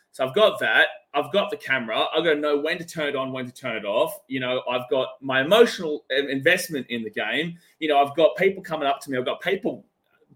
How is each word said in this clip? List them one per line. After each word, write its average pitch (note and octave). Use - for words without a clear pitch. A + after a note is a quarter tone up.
So C3
I've C3
got G#3
that. B2+
I've C#3+
got G3
the D3+
camera. B2+
I've D#3+
gotta D3+
know D3
when D#3
to E3+
turn D#3
it C3+
on, C3
when C3
to B2
turn A#2
it G#2
off. B2
You C3
know, B2+
I've B2
got C3
my C3
emotional F3
in-, C#3
investment C#3+
in A#2
the G#2+
game. B2+
You D#3
know, C#3
I've C3+
got D#3+
people G3
coming D3+
up C#3
to -
me. C3
I've B2+
got D3
people F#3